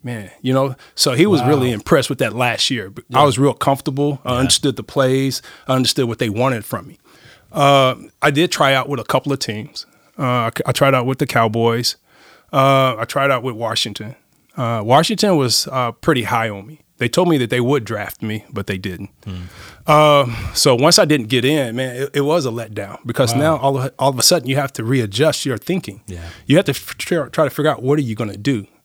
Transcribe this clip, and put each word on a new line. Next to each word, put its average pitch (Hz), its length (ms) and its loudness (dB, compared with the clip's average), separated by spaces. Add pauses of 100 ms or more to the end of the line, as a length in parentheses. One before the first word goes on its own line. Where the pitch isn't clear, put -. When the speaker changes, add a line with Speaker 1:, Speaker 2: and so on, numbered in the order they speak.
Speaker 1:
man," 113 280 -10 (100)
you 127 120 -2
know? 135 220 0 (200)
So 135 180 0
he 151 140 4
was 165 160 2
really 131 260 2
Speaker 2:
Wow. 117 60 -2
Speaker 1:
impressed 131 340 2
with 131 100 -4
that 117 160 -2
last 120 360 -2
year. 104 180 -4
But - 140 -18 (100)
I 131 60 4
Speaker 2:
Yeah. 147 60 8
Speaker 1:
was 123 120 2
real 135 160 2
comfortable. 139 720 -2
I 127 80 -2
Speaker 3:
Yeah. 123 60 0
Speaker 1:
understood 131 380 0
the 117 60 -12
plays. 135 580 0 (260)
I 131 80 2
understood 131 300 0
what 117 140 -4
they 120 100 0
wanted 117 360 -2
from 87 220 -8
me. 127 100 -20 (540)
Uh, 139 440 4 (260)
I 147 100 4
did 160 200 0
try 139 220 2
out 131 160 0
with 139 100 -4
a 107 40 -10
couple 139 280 -2
of 135 80 -2
teams. - 460 -10 (320)
Uh, 151 60 -6
I, 123 280 0 (140)
I 139 60 -2
tried 135 240 4
out 123 100 0
with 131 140 -4
the 143 80 0
Cowboys. 117 680 0 (560)
Uh, 135 460 4
I 113 80 -4
tried 139 260 0
out 123 120 0
with 123 120 -6
Washington. 107 600 -6 (420)
Uh, 117 260 -2
Washington 165 540 4
was, 127 340 0
uh, 123 200 -2
pretty 131 320 0
high 113 260 -2
on 98 160 -12
me. 151 160 -20 (160)
They 120 100 -2
told 180 220 2
me 156 80 4
that 120 120 -2
they 123 120 0
would 123 240 0
draft 104 360 -10
me, 110 300 -6
but 101 160 -8
they 98 100 -4
didn't. 95 320 -10 (140)
Speaker 3:
Hmm. - 680 -14
Speaker 1:
Um, 147 440 4 (180)
so 131 220 2
once 156 240 4
I 185 60 6
didn't 139 220 0
get 123 180 0
in, 135 320 0
man, 127 180 -6
it, 135 200 -6
it 143 60 0
was 147 240 0
a 120 40 -2
letdown 107 560 -10
because 120 280 0
Speaker 2:
Wow. 123 60 2
Speaker 1:
now 156 180 2
all 139 200 0
of, 131 200 -4
all 135 120 2
of 127 100 -4
a - 40 2
sudden 135 260 2
you 135 80 0
have 139 160 -4
to 117 100 -8
readjust 123 640 0
your 123 120 -2
thinking. 170 500 -6
Speaker 3:
Yeah. 87 120 -12 (260)
Speaker 1:
You 143 120 4
have - 80 4
to 143 60 -2
f-, - 260 -8
try, 151 320 -4
try 160 160 0
to 139 40 -2
figure 147 220 0
out 110 100 -6
what 139 180 2
are - 20 0
you 113 140 -4
gonna 104 200 -6
do. 104 320 -2 (180)